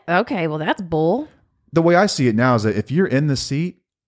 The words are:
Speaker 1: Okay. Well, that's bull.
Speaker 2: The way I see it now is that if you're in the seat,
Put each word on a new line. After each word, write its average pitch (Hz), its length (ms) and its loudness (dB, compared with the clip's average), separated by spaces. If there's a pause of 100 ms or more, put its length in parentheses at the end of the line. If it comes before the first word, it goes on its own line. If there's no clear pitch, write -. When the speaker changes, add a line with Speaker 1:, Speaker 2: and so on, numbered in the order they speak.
Speaker 1:
Okay. 180 400 -2
Well, 156 120 -6
that's 214 220 -4
bull. 170 460 -2 (460)
Speaker 2:
The 165 80 4
way 170 140 4
I 190 100 4
see 147 240 0
it 110 60 2
now 123 200 4
is 107 80 0
that 104 140 0
if 107 140 -4
you're 175 160 0
in 139 200 0
the 139 100 0
seat, 156 440 -6 (260)